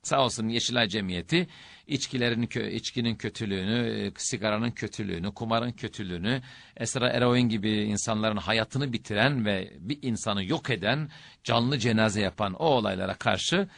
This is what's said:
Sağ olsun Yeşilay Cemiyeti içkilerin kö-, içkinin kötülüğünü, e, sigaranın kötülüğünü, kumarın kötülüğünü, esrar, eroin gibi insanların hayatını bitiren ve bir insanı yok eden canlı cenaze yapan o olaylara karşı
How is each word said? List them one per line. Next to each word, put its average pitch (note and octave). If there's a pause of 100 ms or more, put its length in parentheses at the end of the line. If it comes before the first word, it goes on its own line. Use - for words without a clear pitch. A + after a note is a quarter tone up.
Sağ C3+
olsun A2
Yeşilay A#2
Cemiyeti G2 (380)
içkilerin A#2+
kö-, G#2+
içkinin A2+
kötülüğünü, G#2+ (180)
e, F#2+
sigaranın A2
kötülüğünü, G2+
kumarın A#2
kötülüğünü, G#2+ (340)
esrar, A#2+
eroin B2
gibi G#2+
insanların G#2+
hayatını A2+
bitiren A2+
ve G2
bir A#2+
insanı G#2
yok C3+
eden B2 (340)
canlı A#2+
cenaze A2
yapan F#2+
o -
olaylara G2
karşı E3